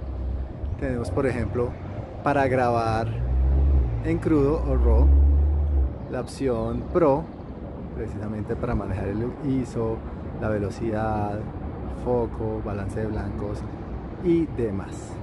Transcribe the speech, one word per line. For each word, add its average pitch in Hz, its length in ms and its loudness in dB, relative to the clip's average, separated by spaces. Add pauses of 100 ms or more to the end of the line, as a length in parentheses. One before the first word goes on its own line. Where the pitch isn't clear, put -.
(800)
tenemos, 123 320 -2
por 143 140 2
ejemplo, 120 440 0 (540)
para 139 240 4
grabar 117 600 2 (960)
en 165 160 2
crudo 156 480 4
o 135 100 2
raw, 120 300 6 (1000)
la 127 120 -4
opción 117 720 -2
Pro, 156 300 6 (720)
precisamente 107 600 -6
para 120 180 -2
manejar 98 360 -2
el 110 220 -2 (140)
iso, 120 520 -2 (420)
la 110 100 -2
velocidad, 107 920 -2 (680)
foco, 113 580 0
balance 101 360 -4
de 110 80 -2
blancos 104 520 -4 (640)
y 170 220 4
demás. 107 680 -4 (120)